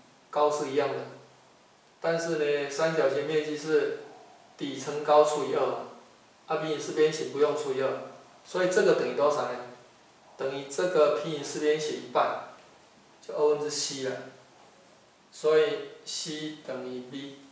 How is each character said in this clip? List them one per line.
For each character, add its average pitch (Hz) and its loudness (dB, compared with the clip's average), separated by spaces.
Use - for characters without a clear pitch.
高 147 4
是 147 -2
一 135 0
样 143 2
的。 - -4
但 165 0
是 165 -2
呢， 143 0
三 160 0
角 139 4
形 147 0
面 151 2
积 151 -4
是 151 2
底 135 -8
乘 147 -6
高 151 8
除 143 0
以 - -2
二， - -2
啊， 160 -2
平 156 -4
行 147 -2
四 - -8
边 156 4
形 127 -6
不 139 0
用 147 4
除 139 -4
以 131 -2
二， 135 2
所 180 -2
以 175 4
这 180 4
个 175 6
等 123 0
于 123 -4
多 143 4
少 123 0
呢？ 120 -8
等 135 -4
于 139 -8
这 180 -2
个 147 4
平 160 -6
行 143 -6
四 - -8
边 151 2
形 127 -4
一 - -12
半， - -2
就 143 -10
二 151 4
分 147 -4
之 143 -4
C 139 -4
了。 131 -4
所 156 4
以 147 2
C 156 -8
等 127 -8
于 127 -10
B。 139 -12